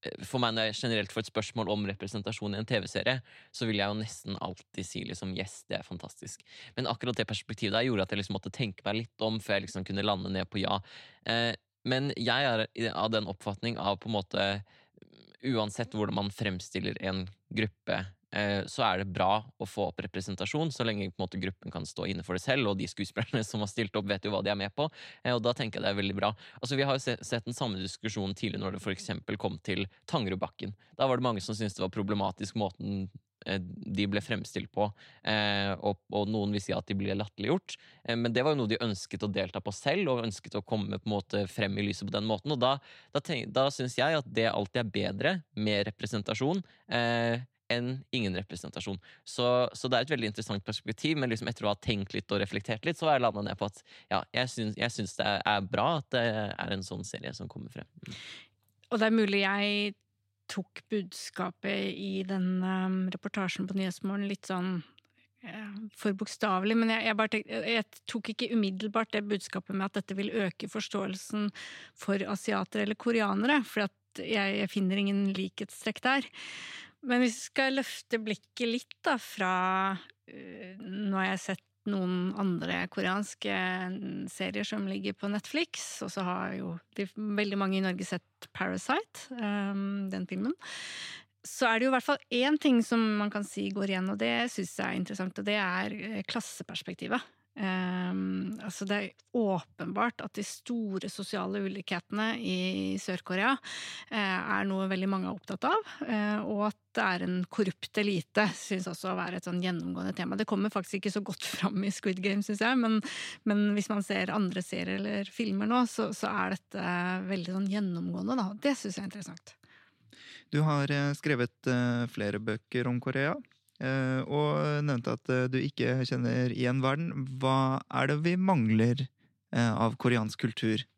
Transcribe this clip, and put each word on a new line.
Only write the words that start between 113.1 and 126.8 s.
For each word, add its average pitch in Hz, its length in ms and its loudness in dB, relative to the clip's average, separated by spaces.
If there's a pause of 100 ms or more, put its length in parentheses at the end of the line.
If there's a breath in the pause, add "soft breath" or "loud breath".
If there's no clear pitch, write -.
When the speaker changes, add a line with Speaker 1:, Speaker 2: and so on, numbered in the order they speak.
Speaker 2:
men 208 180 4 (100)
hvis 208 160 0
man 208 120 0
ser 190 320 0
andre 185 280 2
serier 185 360 -4
eller 202 320 -2
filmer 208 400 0
nå, 247 160 6
så, 220 280 -2
så 202 200 -2
er 190 240 0
dette 180 320 -4 (400)
veldig 185 240 -2
sånn 190 160 0
gjennomgående, 185 680 0
da. 196 200 0
Det 277 200 2
synes 196 200 -6
jeg 196 80 -6
er 190 40 -8
interessant. - 460 -14 (920 loud breath)
Speaker 3:
Du 147 120 2
har, 143 280 4
eh, 143 240 2
skrevet, 127 400 2 (120)
eh, 123 420 4
flere 104 300 0
bøker 113 480 -2
om 123 160 2
Korea, 135 320 2 (460)
eh, 131 420 2
og 147 640 2
nevnte 120 320 2
at, - 160 -10
eh, 127 160 4
du 131 80 2
ikke 127 380 2 (100)
kjenner 123 480 2
igjen 123 260 2
verden. 139 300 2 (320)